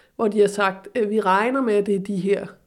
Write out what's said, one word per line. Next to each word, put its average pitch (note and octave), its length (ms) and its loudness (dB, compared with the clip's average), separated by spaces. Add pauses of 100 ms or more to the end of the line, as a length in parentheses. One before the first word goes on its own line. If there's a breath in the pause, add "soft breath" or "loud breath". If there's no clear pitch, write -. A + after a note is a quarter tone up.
(160 soft breath)
hvor A3+ 120 0
de G#3 120 -2
har G3+ 80 6
sagt, G3 480 -2
øh, G#3+ 140 0
"Vi G#3+ 100 0
regner G#3 420 2
med, A3+ 120 0
at G#3 120 2
det G3+ 100 0
er F#3+ 40 -2
de G3 160 -6
her G3 300 -2 (220)